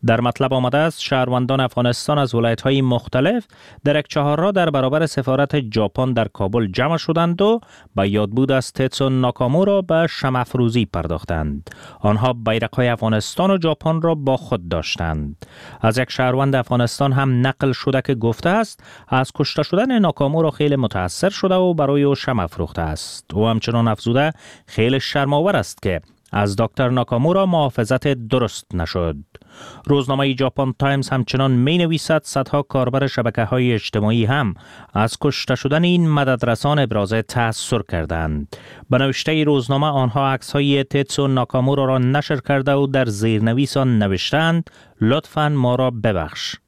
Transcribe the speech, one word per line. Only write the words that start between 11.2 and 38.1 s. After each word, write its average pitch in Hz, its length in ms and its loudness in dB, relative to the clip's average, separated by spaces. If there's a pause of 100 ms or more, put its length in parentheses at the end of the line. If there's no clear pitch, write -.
آنها 107 320 2
بیرق‌های 113 560 -2
افغانستان 113 600 0
و 196 120 2
ژاپن 160 380 -2
را 165 140 0
با 135 220 0
خود 92 320 -4
داشتند. 80 800 -4 (340)
از 113 180 2
یک 127 120 -2
شهروند 135 440 0
افغانستان 127 580 0
هم 131 340 2
نقل 135 260 0
شده 131 300 -2
که 139 120 -2
گفته 117 340 -2
است 214 360 -2 (240)
از 131 260 0
کشته 151 280 -2
شدن 233 360 0
ناکامورا 160 520 2
خیلی 143 260 0
متأثر 107 540 -2
شده 190 240 0
و 185 200 2
برای 143 280 2
او 139 120 4
شمع 123 280 -2
افروخته 85 400 -4
است. 78 180 -4 (340)
او 107 140 2
همچنان 117 400 0
افزوده 127 440 0 (340)
خیلی 123 340 0
شرم‌آور 147 560 0
است - 260 -4
که 87 180 -2 (320)
از 101 240 0
دکتر 120 340 0
ناکامورا 127 560 0
محافظت 135 640 0
درست 120 680 -2
نشد. 82 420 -2 (680)
روزنامهٔ 139 480 2
جاپان 131 440 0
تایمز 139 300 0
همچنان 135 420 0
می‌نویسد 160 720 2
صدها 143 380 -2
کاربر 131 440 0
شبکه‌های 120 640 0
اجتماعی 110 520 0
هم 120 300 0 (400)
از 110 260 0
کشته - 340 -2
شدن 147 300 0
این 175 260 4
مددرسان 135 680 0
ابراز 110 340 0
تأثر 113 760 -2
کردند. 80 680 -4 (340)